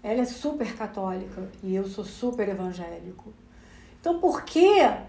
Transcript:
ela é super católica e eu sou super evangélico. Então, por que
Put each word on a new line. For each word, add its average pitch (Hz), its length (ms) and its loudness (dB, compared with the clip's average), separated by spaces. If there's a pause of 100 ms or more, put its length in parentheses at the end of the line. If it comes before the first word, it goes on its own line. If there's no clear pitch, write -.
ela 220 200 -2
é 240 60 2
super 247 500 -6
católica 190 720 -8 (100)
e 190 140 -4
eu 190 140 -2
sou 196 160 -10
super 240 440 -4
evangélico. 180 840 -10 (680)
Então, 339 200 0
por - 240 2
que 359 440 8 (200)